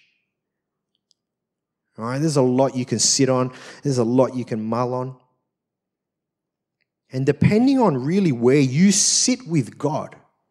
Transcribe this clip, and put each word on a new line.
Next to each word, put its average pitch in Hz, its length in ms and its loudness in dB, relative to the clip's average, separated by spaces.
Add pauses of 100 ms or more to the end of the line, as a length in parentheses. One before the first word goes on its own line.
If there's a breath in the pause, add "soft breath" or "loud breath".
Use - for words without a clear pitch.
(2000)
All 110 80 -12
right, 123 120 -6
there's 147 200 -2
a 139 40 4
lot 127 340 0
you 127 100 -4
can 113 140 -4
sit - 300 0
on. 127 240 0 (300 loud breath)
There's 135 160 -2
a 120 60 2
lot 123 300 0
you 123 100 -8
can 110 180 -8
mull 120 320 -4
on. 131 220 -10 (2000)
And 131 120 -6
depending 226 520 2
on 151 280 0
really 180 260 0
where 123 300 2
you 156 320 4
sit - 520 -2
with 143 320 -4
God, 143 380 -6 (360)